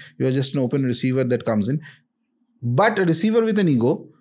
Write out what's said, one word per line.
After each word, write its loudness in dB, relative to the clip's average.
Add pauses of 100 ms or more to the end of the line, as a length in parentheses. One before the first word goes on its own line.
(180)
you're 0
just -2
an -2
open -2
receiver -2
that -2
comes 0
in. -2 (800)
But 2
a 2
receiver 2
with 0
an 2
ego, 0 (140)